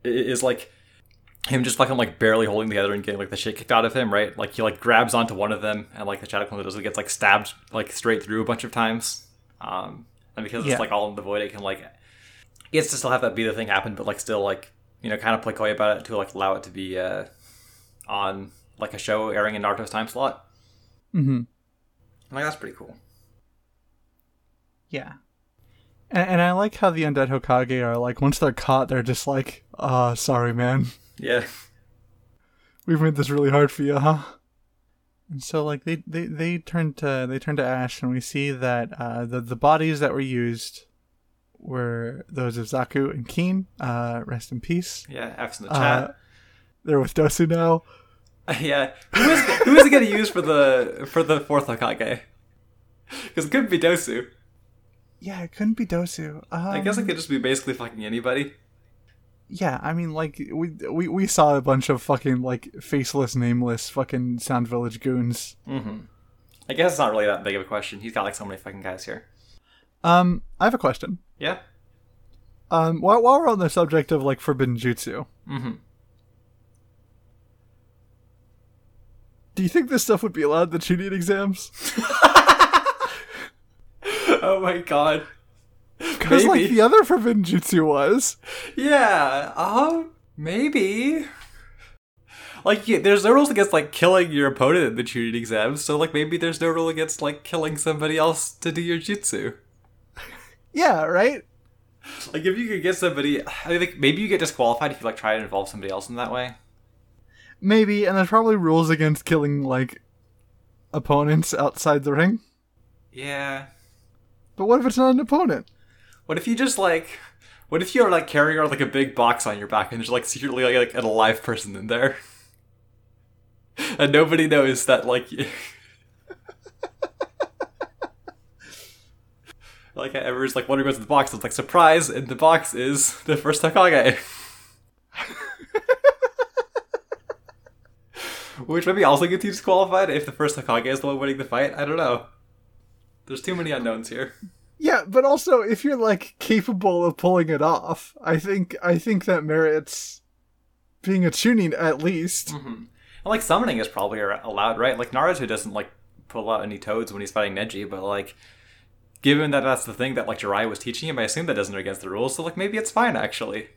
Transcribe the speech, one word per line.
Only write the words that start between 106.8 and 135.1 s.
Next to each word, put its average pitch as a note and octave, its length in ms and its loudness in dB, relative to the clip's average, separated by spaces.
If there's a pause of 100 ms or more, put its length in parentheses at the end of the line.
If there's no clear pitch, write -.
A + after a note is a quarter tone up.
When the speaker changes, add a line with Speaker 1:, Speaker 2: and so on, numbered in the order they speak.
Speaker 2:
Maybe, G#3 440 4
and F#3 100 2
there's F#3 140 2
probably A3 280 4
rules E3 340 4
against D3+ 340 2
killing, C#3+ 380 0
like, C3 380 -2 (920)
opponents D3 600 2
outside C#3+ 500 0
the C#3+ 100 0
ring. F#3 280 2 (720)
Speaker 1:
Yeah. C#3 560 -8 (880)
Speaker 2:
But F#3+ 100 0
what B3 120 6
if B3 60 0
it's B3+ 100 0
not C4 140 6
an B3+ 100 6
opponent? C#4 480 0 (600)
Speaker 1:
What D#3+ 100 -2
if E3+ 100 -6
you A#3 80 0
just, C4 220 0
like, E3+ 420 0 (480)
what E3 140 -2
if - 120 -8
you're, A#3 160 6
like, E3+ 160 2
carrying D3+ 320 2
around, D3+ 120 2
like, C#3+ 100 -4
a C#3 60 2
big C3+ 280 0
box A#2 320 4
on G#2 140 -4
your G2+ 80 -10
back G#2+ 240 -2
and A#2 80 -8
there's, A2+ 100 -8
like, A#2+ 140 0
secretly, B2+ 400 -4
like, B2 120 4
like, A#2+ 180 2
an A#2+ 100 -2
alive A2 400 2
person A2 320 -6
in G2 120 -10
there? A#2+ 340 0
<laughs> - 40 -20 (1700)
And C#3+ 140 2
nobody D#3 340 4
knows C3+ 380 2
that, B2+ 200 4
like, B2 240 -2
<laughs> - 40 -12 (4000)
like, C3+ 200 -8
everyone's, C3 400 -2
like, B2+ 140 -4
wondering C#3 180 2
what's C3 100 0
in A2 60 -12
the - 40 -14
box. C#3 260 2
It's A2+ 100 -8
like, A#2+ 80 -6
surprise, E3 580 4
in C3 180 -6
the B2+ 80 -6
box D#3+ 380 4
is C3+ 500 -2
the D3+ 120 0
first D3 260 -2
Hokage. D#3+ 560 6 (4000)